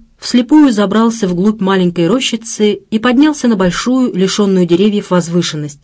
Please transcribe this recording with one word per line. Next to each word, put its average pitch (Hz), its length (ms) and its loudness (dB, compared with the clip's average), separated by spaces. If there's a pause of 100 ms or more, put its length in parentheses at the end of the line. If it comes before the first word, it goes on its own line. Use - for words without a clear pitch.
(180)
вслепую 269 540 2
забрался 220 560 0
вглубь 196 340 -2
маленькой 180 460 0
рощицы 220 680 -2
и - 240 -6
поднялся 254 500 2
на 226 80 2
большую, 233 600 0
лишенную 190 500 0
деревьев, 202 460 0
возвышенность. 170 720 -4